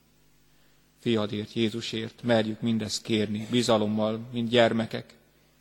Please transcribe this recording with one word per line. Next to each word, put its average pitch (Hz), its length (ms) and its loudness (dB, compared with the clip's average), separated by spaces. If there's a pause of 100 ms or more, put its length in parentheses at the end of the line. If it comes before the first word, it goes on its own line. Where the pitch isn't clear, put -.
(1000)
Fiadért, 107 520 -2
Jézusért 113 680 -4
merjük 110 380 2
mindezt 110 420 -2
kérni, 107 480 -2
bizalommal, 110 840 0
mint 117 160 -4
gyermekek. 113 680 2 (460)